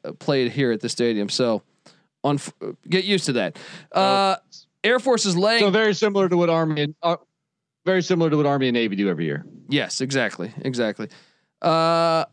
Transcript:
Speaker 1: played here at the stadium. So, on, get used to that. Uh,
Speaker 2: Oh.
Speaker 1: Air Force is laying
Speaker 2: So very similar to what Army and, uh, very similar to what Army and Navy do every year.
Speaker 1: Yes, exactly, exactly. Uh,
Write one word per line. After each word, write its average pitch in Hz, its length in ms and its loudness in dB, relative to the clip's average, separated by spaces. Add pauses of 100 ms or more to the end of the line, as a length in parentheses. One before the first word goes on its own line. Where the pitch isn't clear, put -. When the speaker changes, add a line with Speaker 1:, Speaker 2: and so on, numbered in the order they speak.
(200)
Speaker 1:
played 131 320 0
here 131 180 0
at 110 100 -2
the 120 80 -6
stadium. 110 400 0
So, 117 340 0 (600)
on, 143 160 0 (500)
get 185 160 0
used 196 220 0
to 143 60 -2
that. 101 240 -2 (340)
Uh, 196 480 2
Speaker 2:
Oh. - 20 -16 (440)
Speaker 1:
Air 233 160 2
Force 240 260 0
is 180 100 0
laying 220 260 2
Speaker 2:
So 202 80 4
very 214 240 2
similar 196 340 0
to 175 80 2
what 175 120 4
Army 160 340 0
and, 147 200 -4
uh, 170 140 0 (680)
very 185 180 2
similar 165 280 2
to 151 60 2
what 147 100 2
Army 139 220 2
and 120 60 0
Navy 113 200 0
do 98 160 0
every 85 140 -2
year. 73 200 -4 (240)
Speaker 1:
Yes, 135 320 -2
exactly, 123 600 -4
exactly. 113 480 -4 (520)
Uh, 165 720 2